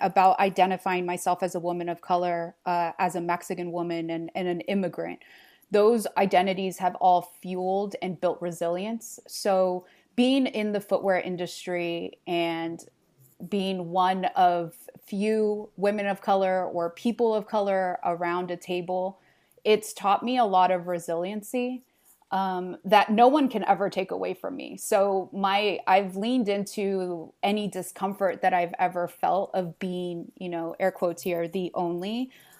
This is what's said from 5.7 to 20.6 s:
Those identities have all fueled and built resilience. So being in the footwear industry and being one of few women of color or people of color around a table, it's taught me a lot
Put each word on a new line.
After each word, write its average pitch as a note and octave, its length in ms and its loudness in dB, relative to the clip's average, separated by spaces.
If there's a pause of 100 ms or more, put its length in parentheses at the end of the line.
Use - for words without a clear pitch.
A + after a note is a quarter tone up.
Those G#3 360 4 (120)
identities F#3+ 600 2
have F#3+ 180 0
all F3+ 440 4
fueled F#3 600 -4
and F#3 180 -6
built F3 220 -2
resilience. F3+ 840 -6
So F#3 600 0 (300)
being C4 300 4
in G#3+ 260 -4
the G3+ 100 -2
footwear F#3+ 360 2
industry F3 1080 -6
and E3 580 -4 (640)
being F#3+ 400 -2
one F#3 380 2 (100)
of F3 380 4 (280)
few G#3 760 -2
women G3+ 300 0
of G3 140 -2
color F#3+ 460 2
or E3+ 240 -2
people A3+ 440 0
of G#3 120 -2
color F#3+ 580 0
around F3 460 -2
a F3 60 -6
table, F#3 640 -4 (460)
it's G#3+ 300 2
taught G3+ 280 2
me B3 140 -2
a B3 80 4
lot F#3 260 6